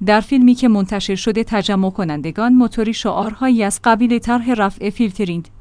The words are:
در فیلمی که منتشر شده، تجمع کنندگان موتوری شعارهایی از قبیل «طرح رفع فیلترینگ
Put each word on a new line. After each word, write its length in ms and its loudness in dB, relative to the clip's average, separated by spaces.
در 160 4
فیلمی 340 4
که 120 2
منتشر 480 0
شده، 280 -2
تجمع 460 -2
کنندگان 640 -2
موتوری 400 2
شعارهایی 680 -2
از 200 -4
قبیل 360 2
«طرح 320 -2
رفع 380 -2
فیلترینگ 560 -4